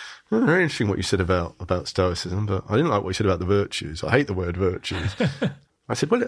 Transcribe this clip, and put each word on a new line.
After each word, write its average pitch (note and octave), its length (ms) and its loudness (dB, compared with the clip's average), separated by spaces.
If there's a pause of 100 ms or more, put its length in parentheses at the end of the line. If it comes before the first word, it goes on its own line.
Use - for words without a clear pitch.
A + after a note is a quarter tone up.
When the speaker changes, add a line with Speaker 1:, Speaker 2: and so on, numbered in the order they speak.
(320)
Speaker 1:
"Oh, A3+ 140 2
very F3+ 180 4
interesting C3+ 260 0
what F#2+ 80 0
you F#2 60 -2
said F#2 180 0
about, F2 380 0
about F2+ 280 -2
Stoicism, F2+ 580 0
but G2 240 -2
I G#2 60 0
didn't D#3 160 2
like G2+ 120 2
what F#2+ 60 -4
you F#2 40 -2
said G#2 120 0
about F#2 140 2
the F2+ 60 -4
virtues. F#2+ 580 0
I D#2 80 -2
hate C#3+ 160 4
the G2+ 60 -2
word F2 240 -2
virtues." F2+ 640 -2
Speaker 2:
<laughs> - 720 -4
Speaker 1:
I A#2 40 -2
said, D3+ 160 -2
Well, A#3+ 160 2